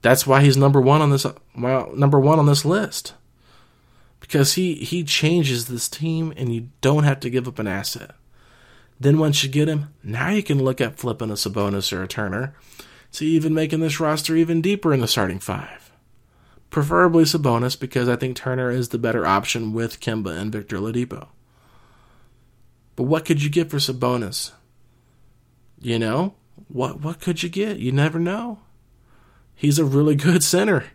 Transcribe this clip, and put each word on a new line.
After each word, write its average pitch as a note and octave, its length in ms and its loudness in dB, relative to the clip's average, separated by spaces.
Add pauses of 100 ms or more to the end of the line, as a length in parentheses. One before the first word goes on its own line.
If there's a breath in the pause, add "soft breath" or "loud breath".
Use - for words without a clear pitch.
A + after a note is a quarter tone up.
That's C3 240 4
why C3+ 160 6
he's C3+ 140 8
number C#3 240 6
one C#3 200 6
on D3 100 4
this, C#3 160 2 (300)
well, B2 380 -2
number C#3+ 240 4
one D3 200 6
on D3 80 6
this C#3+ 180 4
list. F#3 500 -2 (1040 soft breath)
Because C#3+ 340 2
he, F#3 200 0
he E3+ 300 -4
changes C#3+ 640 0
this B2 200 -6
team, D#3+ 480 -4
and B2 180 -4
you A#2 140 -8 (120)
don't D3 240 2
have C#3 160 0
to B2 100 -8
give B2 160 -2
up B2 120 -12
an G#2+ 80 -4
asset. - 460 -8 (880 soft breath)
Then C#3 200 4
once D3+ 240 2
you C3+ 80 -4
get D3+ 180 0
him, D3+ 240 -4 (100)
now B2 280 -4
you G#3 120 0
can C#3 200 0
look B2+ 180 0
at A#2 160 -4
flipping A2+ 340 -6
a G#2 40 -6
Sabonis G2+ 580 -2
or F#2+ 100 -4
a F#2 60 -8
Turner G#2+ 460 -6 (580 loud breath)
to - 120 -8
even D#3+ 280 2
making D#3+ 280 0
this D#3 200 -2
roster D#3 360 0
even E3 260 2
deeper F#3 320 0
in C3+ 60 2
the A2+ 80 0
starting F#2+ 320 -2
five. - 520 -10 (760 soft breath)
Preferably E3 540 4
Sabonis, B2+ 540 0
because B2 300 -2
I B2 80 2
think B2+ 200 -6
Turner B2+ 340 -4
is B2 180 -4
the A#2+ 100 -4
better A#2 280 -2
option G#2+ 460 -2
with A2+ 280 -4
Kemba G#2 380 -6
and G#2 120 -6
Victor G#2+ 280 -8
Oladipo. A#2 500 -6 (1700 soft breath)
But C3 100 -4
what D#3 200 0
could D3+ 180 0
you D3 80 -2
get E3 200 0
for D3 80 -4
Sabonis? B2 720 -4 (1300)
You A#2 180 -4
know, B2+ 360 -2 (340)
what, C3+ 320 -6
what D#3 200 -8
could E3+ 220 -4
you F3+ 60 -6
get? G3 300 -6
You B2+ 140 -4
never D3+ 260 2
know. G#3 420 -4 (920 soft breath)
He's D3 240 2
a D#3+ 60 2
really D3 300 2
good D#3+ 300 2
center. F#3 400 2 (100)